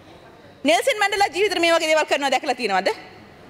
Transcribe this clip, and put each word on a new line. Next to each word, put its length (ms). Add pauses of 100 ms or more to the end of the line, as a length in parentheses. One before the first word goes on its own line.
(640)
නෙල්සන් 360
මැන්ඩෙලා 340
ජීවිතේ 300
මේ 100
වගේ 160
දේවල් 200
කරනවා 200
දැකලා 300
තියෙනවද? 300 (600)